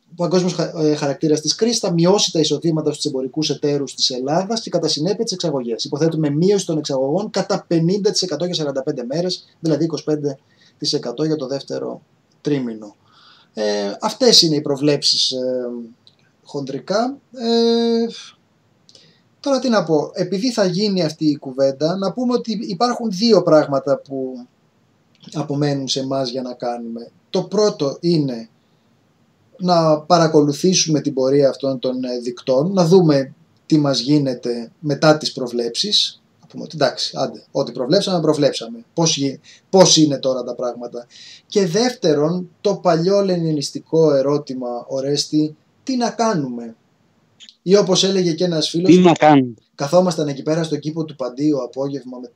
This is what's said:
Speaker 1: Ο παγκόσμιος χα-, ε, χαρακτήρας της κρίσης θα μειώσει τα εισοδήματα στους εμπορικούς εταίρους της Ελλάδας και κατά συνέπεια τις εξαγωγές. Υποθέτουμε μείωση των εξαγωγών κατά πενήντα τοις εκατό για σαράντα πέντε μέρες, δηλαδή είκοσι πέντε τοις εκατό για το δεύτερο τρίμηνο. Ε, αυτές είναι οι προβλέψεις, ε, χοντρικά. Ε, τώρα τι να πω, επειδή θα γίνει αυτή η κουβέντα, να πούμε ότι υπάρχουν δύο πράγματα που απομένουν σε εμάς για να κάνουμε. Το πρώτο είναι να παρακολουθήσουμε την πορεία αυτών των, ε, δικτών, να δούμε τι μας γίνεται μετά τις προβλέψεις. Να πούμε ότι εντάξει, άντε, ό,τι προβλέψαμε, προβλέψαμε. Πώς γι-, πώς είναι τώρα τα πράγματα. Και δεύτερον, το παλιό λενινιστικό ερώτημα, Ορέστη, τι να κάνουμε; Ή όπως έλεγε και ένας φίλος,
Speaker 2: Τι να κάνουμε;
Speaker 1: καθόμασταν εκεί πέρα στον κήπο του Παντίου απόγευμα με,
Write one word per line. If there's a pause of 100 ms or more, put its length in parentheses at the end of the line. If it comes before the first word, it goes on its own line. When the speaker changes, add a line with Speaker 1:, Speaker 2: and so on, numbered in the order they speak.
(120)
Speaker 1:
Ο
παγκόσμιος
χα-,
ε,
χαρακτήρας
της
κρίσης
θα
μειώσει
τα
εισοδήματα
στους
εμπορικούς
εταίρους
της
Ελλάδας
και
κατά
συνέπεια
τις
εξαγωγές.
Υποθέτουμε
μείωση
των
εξαγωγών
κατά
πενήντα
τοις
εκατό
για
σαράντα
πέντε
μέρες,
δηλαδή
είκοσι
πέντε (400)
τοις
εκατό
για
το
δεύτερο (400)
τρίμηνο. (580)
Ε, (380)
αυτές
είναι
οι
προβλέψεις,
ε, (760)
χοντρικά. (160)
Ε, (1300)
τώρα
τι
να
πω,
επειδή
θα
γίνει
αυτή
η
κουβέντα,
να
πούμε
ότι (160)
υπάρχουν
δύο
πράγματα
που (880)
απομένουν
σε
εμάς
για
να
κάνουμε. (200)
Το
πρώτο
είναι (1080)
να
παρακολουθήσουμε
την
πορεία
αυτών
των,
ε,
δικτών,
να
δούμε (320)
τι
μας
γίνεται
μετά
τις
προβλέψεις. (200)
Να
πούμε
ότι
εντάξει,
άντε,
ό,τι
προβλέψαμε,
προβλέψαμε. (100)
Πώς
γι-, (300)
πώς
είναι
τώρα
τα
πράγματα. (400)
Και
δεύτερον, (120)
το
παλιό
λενινιστικό
ερώτημα,
Ορέστη, (280)
τι
να
κάνουμε; (840)
Ή
όπως
έλεγε
και
ένας
φίλος,
Speaker 2:
Τι
να
κάνουμε; (220)
Speaker 1:
καθόμασταν
εκεί
πέρα
στον
κήπο
του
Παντίου
απόγευμα
με,